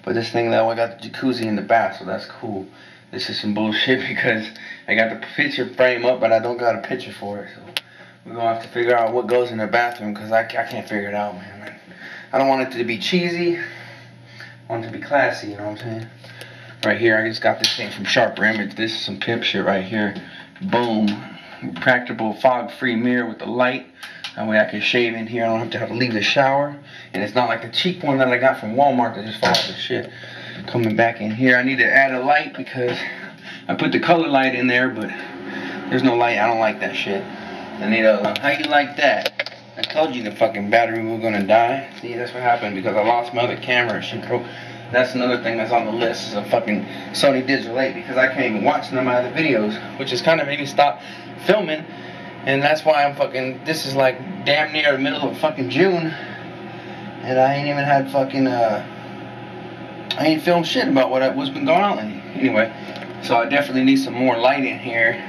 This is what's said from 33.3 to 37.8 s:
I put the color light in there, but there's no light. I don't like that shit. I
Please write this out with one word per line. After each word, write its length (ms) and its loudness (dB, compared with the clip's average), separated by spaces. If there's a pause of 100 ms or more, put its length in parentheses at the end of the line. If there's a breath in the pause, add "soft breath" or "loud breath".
I 80 -4
put 160 2
the 80 2
color 300 4
light 260 4
in 140 0
there, 200 4
but 200 -4 (840 loud breath)
there's 140 2
no 100 4
light. 240 2
I 80 4
don't 140 2
like 180 2
that 160 -4
shit. 300 -4
I 640 -8